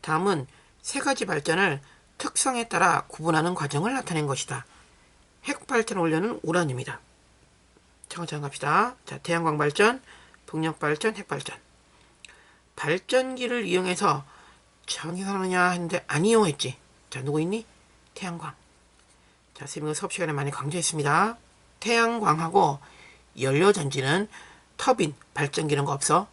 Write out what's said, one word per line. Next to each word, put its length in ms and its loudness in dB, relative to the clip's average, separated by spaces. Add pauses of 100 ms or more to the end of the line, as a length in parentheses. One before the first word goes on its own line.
다음은 460 0 (340)
세 180 -6
가지 260 -2
발전을 560 0 (360)
특성에 500 -2
따라 400 2
구분하는 480 0
과정을 380 -2
나타낸 340 -2
것이다. 380 -6 (800)
핵발전 520 -2
원료는 460 0
우란입니다. 580 -2 (1040)
차근차근 360 -8
갑시다. 520 0 (100)
자, 120 -12
태양광 400 0
발전, 440 2 (440)
풍력 340 -4
발전, 360 0
핵 120 -14
발전. 300 -8 (1200)
발전기를 880 0
이용해서 580 0 (640)
전기 360 -8
생산하느냐 480 2
했는데 380 -2
안 160 0
이용했지. 540 4 (320)
자, 140 -10
누구 180 0
있니? 240 -2 (480)
태양광. 380 -10 (1040)
자, 100 -20
선생님은 300 -6
수업 180 -6
시간에 200 -2
많이 180 -2
강조했습니다. 840 0 (420)
태양광하고 1000 2 (600)
연료전지는 920 2 (480)
터빈, 380 2 (180)
발전기 400 0
이런 120 2
거 60 -2
없어. 420 2